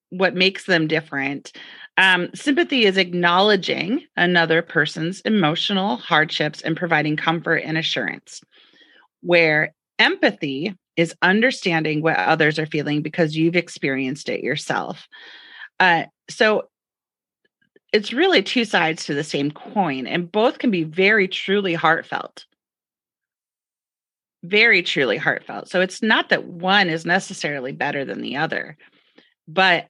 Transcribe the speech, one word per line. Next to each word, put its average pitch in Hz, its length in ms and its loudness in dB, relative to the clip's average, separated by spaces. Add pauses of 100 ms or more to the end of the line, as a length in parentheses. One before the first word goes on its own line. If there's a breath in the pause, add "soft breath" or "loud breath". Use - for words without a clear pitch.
what 185 240 0
makes 185 320 0
them 165 220 2
different, 143 680 -4 (420 loud breath)
um, 185 360 4
sympathy 269 520 0
is 190 120 4
acknowledging 180 1040 2 (160)
another 170 460 2
person's 165 580 -2
emotional 196 760 0
hardships 156 640 -2
and 160 140 -4
providing 156 420 0
comfort 165 400 -2
and 156 200 -4
assurance, - 640 -8 (800 soft breath)
where 165 520 2 (260)
empathy 208 760 0 (200)
is 165 260 0
understanding 170 800 2
what 160 160 0
others 151 400 2
are 156 80 -2
feeling 151 380 -2
because 156 340 -2
you've 165 180 2
experienced 135 720 -4
it - 160 -4
yourself. 123 640 -6 (720 loud breath)
Uh, 175 260 2 (240)
so 214 380 0 (1300)
it's 214 180 0
really 330 300 2
two 233 240 -2
sides 165 400 0
to 156 80 -6
the 147 100 -2
same 147 280 -4
coin, 147 560 -4
and 170 240 -4
both 214 260 2
can 247 140 0
be 170 120 0
very, 190 440 2
truly 190 480 -2
heartfelt. - 720 -2 (2000)
Very, 208 380 4
truly 131 360 0
heartfelt. - 520 -4
So 180 120 0
it's 185 200 -2
not 233 280 2
that - 160 0
one 185 440 2
is 160 160 -4
necessarily 156 680 -4
better 139 300 -4
than 120 180 -8
the 117 160 -8
other, - 380 -6 (720 soft breath)
but 175 420 2